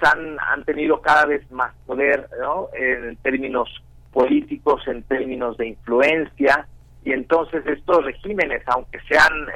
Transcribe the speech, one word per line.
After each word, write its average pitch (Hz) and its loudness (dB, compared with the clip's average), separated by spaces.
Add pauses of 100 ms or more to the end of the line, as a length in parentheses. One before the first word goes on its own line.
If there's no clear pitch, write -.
han, 156 2
han - -4
tenido 151 2
cada 151 6
vez 143 -2
más 127 -4 (120)
poder, 139 0 (120)
¿no? 151 -4
En 123 -4
términos 131 -2 (440)
políticos, 139 0
en 120 -6
términos 127 -4
de 113 -4
influencia, 139 0 (380)
y 139 -2
entonces 160 -2
estos 156 2
regímenes, 175 -4
aunque 127 -2 (100)
sean, 156 4 (240)